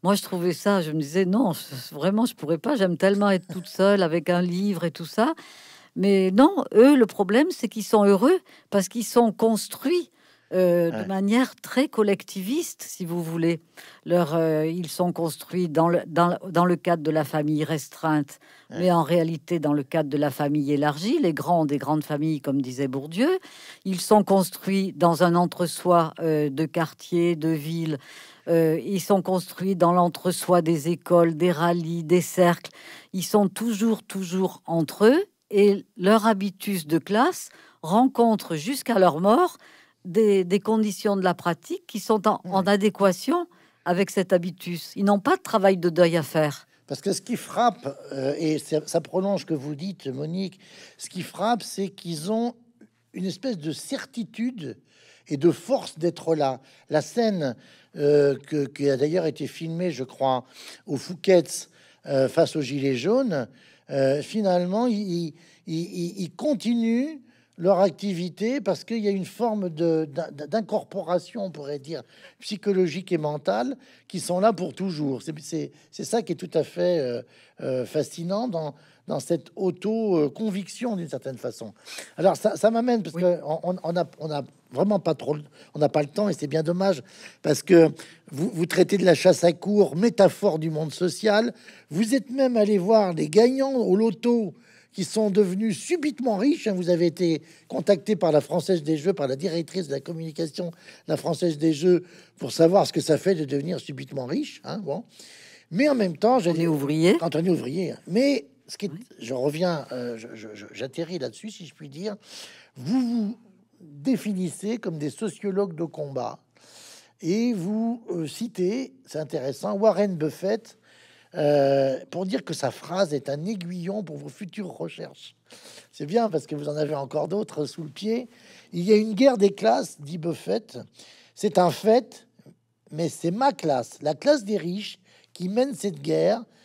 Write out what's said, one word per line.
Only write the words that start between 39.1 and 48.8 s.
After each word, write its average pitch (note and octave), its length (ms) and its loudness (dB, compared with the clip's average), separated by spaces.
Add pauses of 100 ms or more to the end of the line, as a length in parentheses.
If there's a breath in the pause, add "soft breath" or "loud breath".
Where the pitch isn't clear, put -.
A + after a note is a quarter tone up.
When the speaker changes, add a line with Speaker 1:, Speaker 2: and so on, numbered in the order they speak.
Speaker 1:
mort A#3+ 380 4 (460 soft breath)
des, G3 400 4
des F3+ 160 0
conditions G#3+ 560 0
de F#3 60 -2
la F3+ 120 2
pratique - 520 -6
qui G#3 140 -8
sont G#3+ 280 2
en, G3+ 160 0
Speaker 2:
Ouais. F3+ 80 -8
Speaker 1:
en F#3+ 140 2
adéquation G3+ 800 2 (380 soft breath)
avec F3+ 260 2
cet F#3+ 220 0
habitus. F3 640 -4
Ils G3 100 -2
n'ont G3+ 160 4
pas E4+ 160 2
de - 60 -16
travail G3 340 4
de F3 140 0
deuil E3+ 260 4
à D#3+ 60 2
faire. D3+ 440 -2 (200)
Speaker 2:
Parce C#3 160 -10
que G3 100 -2
ce - 80 -4
qui A#3+ 160 -6
frappe, - 500 -2 (260)
euh, C#3 260 -2
et D#3 200 0
ça, D3+ 280 -2